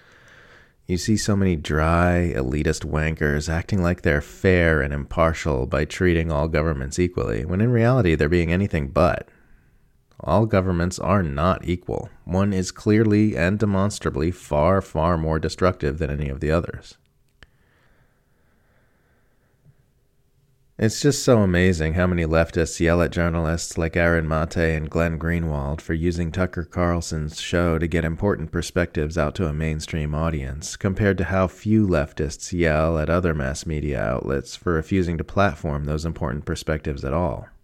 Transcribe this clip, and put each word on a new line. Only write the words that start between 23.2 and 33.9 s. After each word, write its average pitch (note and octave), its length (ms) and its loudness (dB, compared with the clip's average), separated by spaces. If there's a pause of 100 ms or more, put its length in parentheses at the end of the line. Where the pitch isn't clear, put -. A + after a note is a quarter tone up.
like E2 180 -2
Aaron E2+ 320 2
Mate D#2+ 300 -2
and D#2+ 320 0
Glenn E2 300 0
Greenwald D#2 640 -2
for - 100 -6
using E2 400 -2
Tucker F2+ 320 -2
Carlson's E2+ 760 -2
show E2+ 400 0
to E2 80 -2
get E2 180 0
important D#2+ 460 -2
perspectives E2+ 680 -2
out D2 160 0
to F#2+ 120 -2
a D2+ 60 -2
mainstream D#2 600 -4
audience, D2+ 600 -4
compared G2 420 0
to F#2+ 60 0
how F#2+ 220 0
few G#2+ 400 2
leftists D2+ 680 -2
yell D#2+ 440 2
at D2+ 120 -2
other F2 240 2
mass C#2 320 -6
media D2 360 -4